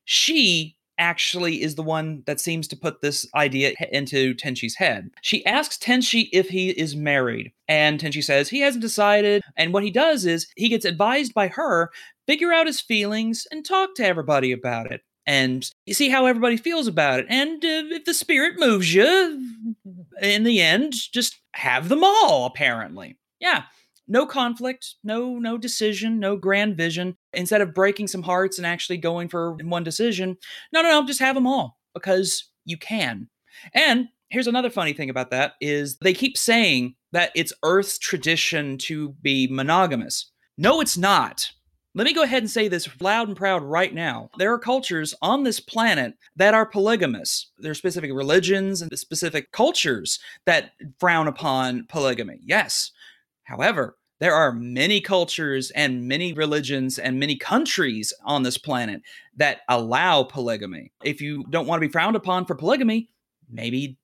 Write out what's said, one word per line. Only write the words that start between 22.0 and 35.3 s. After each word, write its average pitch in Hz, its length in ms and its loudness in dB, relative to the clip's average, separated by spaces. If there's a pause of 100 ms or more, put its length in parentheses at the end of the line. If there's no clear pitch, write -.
all, 359 440 6
apparently. 110 720 -4 (220)
Yeah. 330 260 0 (440)
No 254 180 2
conflict, 247 800 -4
no, 240 340 -4
no 233 180 -4
decision, 220 640 -2
no 202 180 0
grand 196 400 0
vision. 170 400 -2 (160)
Instead 185 280 2
of 175 140 0
breaking 202 340 2
some 185 140 -6
hearts 185 360 0
and 175 80 -6
actually 175 300 -4
going 170 320 -4
for 170 240 -4 (100)
one 170 220 -2
decision, 185 520 -2 (360)
no, 320 100 4
no, 339 60 4
no, 302 180 6
just 269 140 -4
have 262 160 2
them 254 100 4
all, 240 320 -2 (160)
because 185 540 0 (160)
you 165 120 -8
can. 127 520 -4 (440)
And 254 360 2 (220)
here's 240 180 -2
another 240 220 0
funny 160 240 -2
thing 147 160 -6
about 127 200 -6